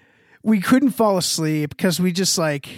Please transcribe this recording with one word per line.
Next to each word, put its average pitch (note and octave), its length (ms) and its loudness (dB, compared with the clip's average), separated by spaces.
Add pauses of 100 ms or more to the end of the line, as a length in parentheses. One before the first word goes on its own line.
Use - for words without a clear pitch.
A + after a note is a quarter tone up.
(420)
we G#3+ 180 2
couldn't B3+ 320 2
fall G#3 260 2
asleep D#3 580 -4
'cause F3+ 240 -2
we F#3 100 2
just, F3 280 -2
like, D3+ 400 -2